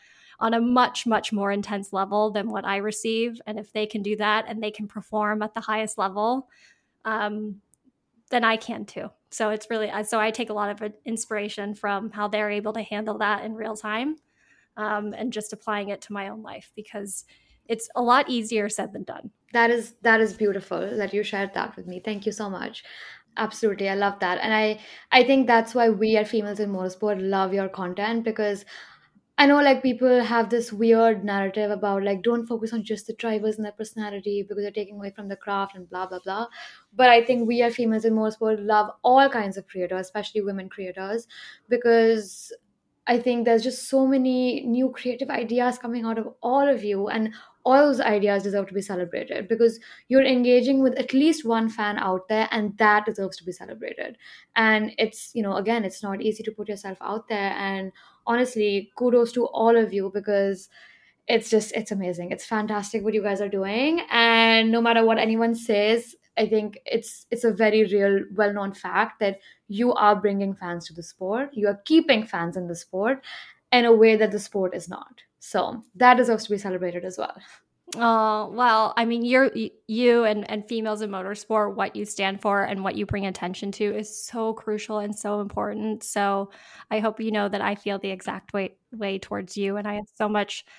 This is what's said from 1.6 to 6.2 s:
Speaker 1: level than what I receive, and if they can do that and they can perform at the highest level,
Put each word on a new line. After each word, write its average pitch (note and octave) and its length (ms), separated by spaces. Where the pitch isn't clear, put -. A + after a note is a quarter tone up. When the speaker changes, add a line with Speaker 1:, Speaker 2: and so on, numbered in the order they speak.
Speaker 1:
level G3+ 360
than G#3+ 200
what G#3 160
I G3 100
receive, A3+ 720
and G#3+ 120
if G#3 140
they G#3+ 140
can G#3+ 160
do G#3 140
that G#3+ 320
and A3 140
they G#3 80
can G#3+ 160
perform G#3+ 560
at A3 120
the A3+ 60
highest G#3+ 360
level, G#3+ 540